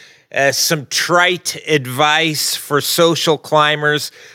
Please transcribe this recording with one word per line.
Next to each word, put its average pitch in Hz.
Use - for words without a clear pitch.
uh, 139
some 151
trite 175
advice 151
for -
social 165
climbers, 147